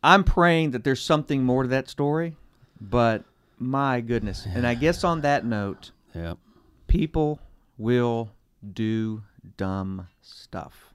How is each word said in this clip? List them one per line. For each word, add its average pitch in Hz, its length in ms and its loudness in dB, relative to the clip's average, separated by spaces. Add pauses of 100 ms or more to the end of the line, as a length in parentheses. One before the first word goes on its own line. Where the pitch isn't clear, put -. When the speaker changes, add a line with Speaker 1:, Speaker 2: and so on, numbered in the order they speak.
Speaker 1:
I'm 180 220 6
praying 165 480 4
that 120 140 -6
there's 131 180 0
something 147 400 0
more 127 200 2
to 127 60 -2
that 131 200 -2
story, 156 480 -4 (420)
but 110 460 0 (340)
my 131 400 0
goodness. 113 460 -4
And 120 200 -2
I 120 100 2
guess 151 280 0
on 170 180 0
that 143 240 0
note, 104 460 -6 (240)
Speaker 2:
Yeah. 82 200 -8 (520)
Speaker 1:
people 151 540 0 (360)
will 117 540 0 (420)
do 110 500 -4 (340)
dumb 95 500 -6 (140)
stuff. - 720 -16